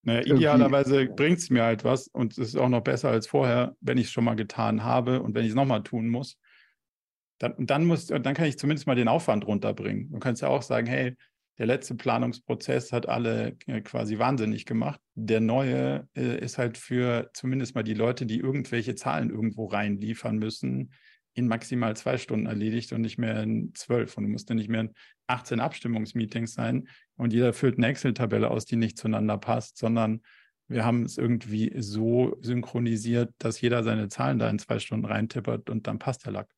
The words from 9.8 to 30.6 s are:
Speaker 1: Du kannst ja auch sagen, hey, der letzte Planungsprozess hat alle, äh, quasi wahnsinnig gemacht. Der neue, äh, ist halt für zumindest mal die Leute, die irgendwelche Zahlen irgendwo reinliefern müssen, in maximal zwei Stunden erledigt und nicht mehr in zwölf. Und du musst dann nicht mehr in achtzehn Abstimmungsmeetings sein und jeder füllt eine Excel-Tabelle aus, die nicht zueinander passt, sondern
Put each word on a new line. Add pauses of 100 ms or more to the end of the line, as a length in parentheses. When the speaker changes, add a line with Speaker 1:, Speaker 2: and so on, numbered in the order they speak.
Speaker 1:
Du
kannst
ja
auch
sagen,
hey, (440)
der
letzte
Planungsprozess
hat
alle,
äh,
quasi
wahnsinnig
gemacht. (160)
Der
neue,
äh,
ist
halt
für
zumindest
mal
die
Leute,
die
irgendwelche
Zahlen
irgendwo
reinliefern
müssen, (400)
in
maximal
zwei
Stunden
erledigt
und
nicht
mehr
in
zwölf.
Und
du
musst
dann
nicht
mehr
in (340)
achtzehn
Abstimmungsmeetings
sein (280)
und
jeder
füllt
eine
Excel-Tabelle
aus,
die
nicht
zueinander
passt,
sondern (460)